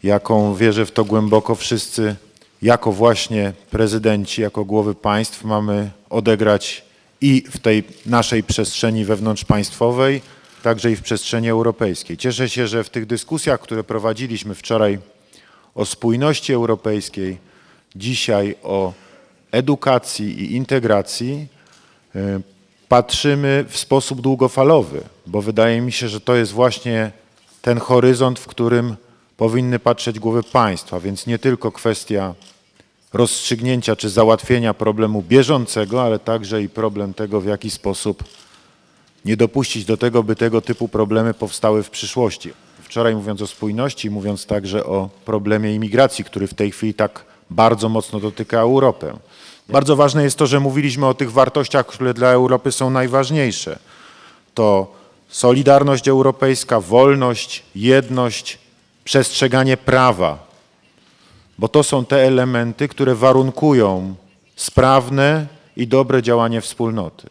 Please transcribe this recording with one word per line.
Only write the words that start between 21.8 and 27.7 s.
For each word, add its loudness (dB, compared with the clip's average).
y, -8
patrzymy 2
w -10
sposób -2
długofalowy, 2
bo -4
wydaje 2
mi -4
się, -6
że -8
to 0
jest 0
właśnie 0
ten 2